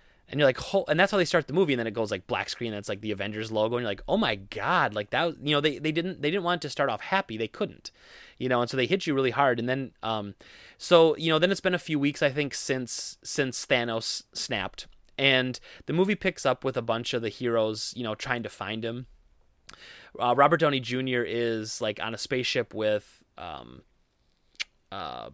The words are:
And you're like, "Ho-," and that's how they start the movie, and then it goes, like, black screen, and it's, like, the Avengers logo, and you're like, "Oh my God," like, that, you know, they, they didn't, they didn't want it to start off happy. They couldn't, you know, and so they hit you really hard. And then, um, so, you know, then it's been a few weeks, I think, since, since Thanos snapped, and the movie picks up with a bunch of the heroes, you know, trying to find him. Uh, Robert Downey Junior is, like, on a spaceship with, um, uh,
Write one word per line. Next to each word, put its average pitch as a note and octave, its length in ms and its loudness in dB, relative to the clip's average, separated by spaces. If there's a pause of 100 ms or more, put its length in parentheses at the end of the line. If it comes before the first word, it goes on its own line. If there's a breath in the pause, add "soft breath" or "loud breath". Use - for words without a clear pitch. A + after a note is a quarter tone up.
(280 soft breath)
And - 100 -6
you're D3 80 6
like, C3 120 4
"Ho-," - 280 0
and D#3 140 2
that's F#3+ 100 4
how G#3 80 2
they F3+ 60 4
start D#3+ 240 2
the - 40 -6
movie, D#3+ 200 4
and B2 80 2
then A2+ 80 0
it G#2 60 -6
goes, G#2+ 180 0
like, F#2+ 160 -6
black G2+ 200 -2
screen, A#2 240 -6
and G#2 60 -6
it's, G2+ 100 -8
like, G2+ 120 -4
the A2 100 -6
Avengers G#2 400 -4
logo, A2 260 2
and B2 60 -2
you're A2+ 80 -2
like, G2 160 -6
"Oh E3+ 100 2
my D3 200 2
God," A2 580 -2
like, G#2 160 -4
that, D#3 240 0 (100)
you C#3+ 60 0
know, D3 100 4
they, D3 200 0
they D3+ 100 0
didn't, E3 320 -4
they D3 80 2
didn't F#3 140 -2
want F3 180 0
it D3+ 60 -6
to - 20 -6
start C#3 180 0
off A2 120 -2
happy. F#3+ 360 -2
They A2 120 -2
couldn't, - 420 -8 (480 loud breath)
you B2+ 100 -2
know, B2 120 4
and A#2+ 100 0
so C#3 60 -2
they B2+ 100 4
hit F#3 220 0
you D3 60 2
really C3 180 2
hard. B2+ 260 4
And A#2 100 -2
then, C3 220 -2 (140)
um, G#2+ 320 -4 (420 loud breath)
so, E3 380 8
you D#3+ 140 -2
know, D#3 100 4
then F3+ 100 4
it's F#3+ 100 0
been F3+ 140 0
a E3+ 60 -2
few D#3 180 -2
weeks, C#3+ 240 0
I C#3+ 80 4
think, C#3 240 -4
since, - 680 -4
since - 420 -2
Thanos A#2+ 560 0 (100)
snapped, - 540 -6 (320)
and C3 400 2 (280 loud breath)
the C3+ 60 -4
movie F#3+ 220 4
picks - 320 -2
up B2+ 160 2
with C3 140 -2
a B2 60 -2
bunch A2+ 300 -2
of A#2+ 100 -2
the A2+ 60 -2
heroes, A2 680 -2
you A#2+ 80 -6
know, A2 100 -4
trying A#2+ 300 -4
to G#2 40 -8
find A2 360 -8
him. A#2+ 220 -8 (1080 loud breath)
Uh, A#2+ 200 2
Robert D3 220 8
Downey C#3+ 200 2
Junior B2 480 -2
is, A2+ 540 -2
like, G#2+ 200 -2
on A2 140 -4
a G#2+ 40 -10
spaceship B2+ 540 -2
with, G#2+ 520 -2 (120)
um, C2 460 -14 (1080)
uh, C2 420 -10